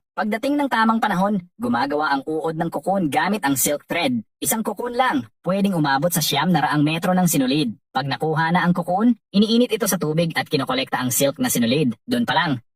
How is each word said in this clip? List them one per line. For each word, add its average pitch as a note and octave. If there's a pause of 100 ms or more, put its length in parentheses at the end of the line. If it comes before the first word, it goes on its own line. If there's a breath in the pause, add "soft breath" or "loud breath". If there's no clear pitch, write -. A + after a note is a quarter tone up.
(100)
Pagdating A3+
ng C#4+
tamang A3+
panahon, G3+ (160)
gumagawa B3
ang C#4
uod D#3+
ng E3
cocoon F#3
gamit E3
ang C#3
silk -
thread. F3 (160)
Isang A3+
cocoon A#3+
lang, B3+ (180)
pwedeng G3
umabot D3
sa E3
siyam E3
na E3+
raang D3+
metro E3+
ng F#3
sinulid. C#3 (160)
Pag -
nakuha D#3
na F3
ang F3
cocoon, G3 (160)
iniinit A3+
ito A3
sa G3
tubig E3
at -
kinokolekta -
ang B2+
silk -
na B2+
sinulid. B2
Doon A#2+
pa -
lang, D#3+ (160)